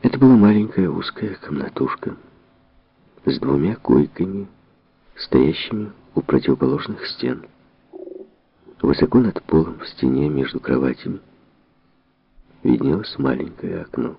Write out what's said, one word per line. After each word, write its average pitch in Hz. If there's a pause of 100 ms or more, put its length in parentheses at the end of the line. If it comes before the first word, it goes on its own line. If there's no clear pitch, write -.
Это 123
была 131
маленькая 104
узкая 92
комнатушка - (1080)
с 67
двумя 71
койками, 185 (680)
стоящими 107 (240)
у -
противоположных -
стен. - (1400)
Высоко -
над -
полом -
в -
стене 65
между 67
кроватями 64 (1400)
виднелось 135
маленькое -
окно. -